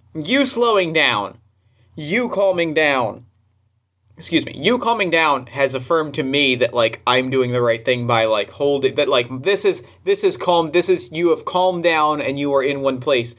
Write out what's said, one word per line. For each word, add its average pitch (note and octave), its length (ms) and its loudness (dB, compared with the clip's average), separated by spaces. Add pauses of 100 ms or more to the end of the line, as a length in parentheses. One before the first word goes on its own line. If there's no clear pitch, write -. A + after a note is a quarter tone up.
(140)
you G#3+ 320 0
slowing A3 460 0
down, B2 480 0 (560)
you G3+ 340 -4
calming F3 440 0
down, C3 520 0 (920)
excuse D#3 300 -2
me, - 100 -12
you G3+ 220 0
calming A3+ 320 -2
down D3+ 380 0
has C3 260 -2
affirmed D3+ 420 -2
to D#3 80 -2
me C3+ 320 0
that, A#2 180 0
like, A2+ 340 0
I'm B2+ 240 2
doing B2+ 200 0
the B2 100 0
right A#2 220 0
thing B2 220 -2
by, A#2 200 2
like, G#2+ 260 0
holding, C3+ 440 0
that, C#3+ 140 2
like, B2 180 2 (140)
this G3 240 0
is, F3+ 180 0 (200)
this G3 200 0
is F#3 140 0
calm, E3+ 340 2
this E3+ 160 2
is, E3+ 240 -2
you E3 180 0
have - 160 0
calmed F3+ 380 0
down D3+ 380 2
and C#3 160 -4
you C#3+ 160 -2
are C#3 100 2
in C#3 180 -2
one C3 180 -2
place. B2 400 0